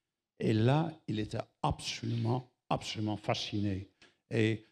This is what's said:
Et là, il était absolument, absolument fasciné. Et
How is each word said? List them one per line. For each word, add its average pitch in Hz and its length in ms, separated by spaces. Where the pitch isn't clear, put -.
Et 127 140
là, 139 400
il 107 120
était 107 180
absolument, 117 920
absolument 107 480
fasciné. 101 720
Et 110 420